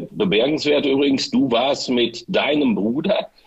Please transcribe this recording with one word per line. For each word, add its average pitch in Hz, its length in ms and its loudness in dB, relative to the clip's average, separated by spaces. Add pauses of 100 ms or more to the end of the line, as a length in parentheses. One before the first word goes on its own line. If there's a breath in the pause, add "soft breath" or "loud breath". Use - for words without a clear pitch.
bemerkenswert 143 760 0
übrigens, 135 420 0
du 127 220 2
warst 127 400 0
mit 120 360 -2
deinem 135 460 0
Bruder 113 560 -2 (180 soft breath)